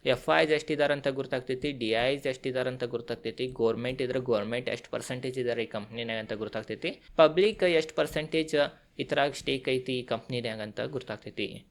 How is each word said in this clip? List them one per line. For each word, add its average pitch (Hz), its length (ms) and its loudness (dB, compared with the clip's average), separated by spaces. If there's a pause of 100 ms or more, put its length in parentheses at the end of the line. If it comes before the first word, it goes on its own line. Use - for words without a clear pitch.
ಎಫ್ 135 320 4
ಐಸ್ 160 160 6
ಎಷ್ಟ್ 151 200 0
ಇದಾರಂತ 143 360 2
ಗುರ್ತಾಗ್ತೈತಿ, 135 640 -4
ಡಿ 120 160 -4
ಐಸ್ 127 380 2
ಎಷ್ಟ್ 131 200 -4
ಇದಾರಂತ 127 380 -2
ಗುರ್ತಾಗ್ತೈತಿ, 117 640 -6
ಗವರ್ನಮೆಂಟ್ 123 560 0
ಇದ್ರ 127 160 0
ಗವರ್ನಮೆಂಟ್ 117 500 0
ಎಷ್ಟ್ - 200 -4
ಪರ್ಸೆಂಟೇಜ್ 127 500 -4
ಇದಾರೆ 120 240 0
ಈ 110 40 -2
ಕಂಪನಿನಾಗ 113 520 -6
ಅಂತ 110 140 -6
ಗುರ್ತಾಗ್ತೈತಿ, 110 680 -6 (160)
ಪಬ್ಲಿಕ್ 180 480 6
ಎಷ್ಟ್ 160 320 4
ಪರ್ಸೆಂಟೇಜ್ 156 580 0 (440)
ಇದ್ರಾಗ 139 340 0
ಸ್ಟೇಕ್ 135 360 -4
ಐತಿ 131 300 0
ಈ 123 40 -4
ಕಂಪನಿನಾಗ 117 580 -4
ಅಂತ 104 200 -8
ಗುರ್ತಾಗ್ತೈತಿ. 113 920 -8